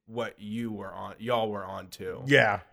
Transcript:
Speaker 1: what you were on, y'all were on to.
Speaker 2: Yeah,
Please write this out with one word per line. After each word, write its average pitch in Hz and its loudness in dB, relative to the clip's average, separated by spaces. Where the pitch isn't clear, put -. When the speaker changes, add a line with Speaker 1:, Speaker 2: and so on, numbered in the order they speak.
Speaker 1:
what 113 -8
you 110 -4
were 98 -8
on, 98 -10
y'all 113 2
were 101 -4
on 95 -8
to. 92 -8
Speaker 2:
Yeah, 117 6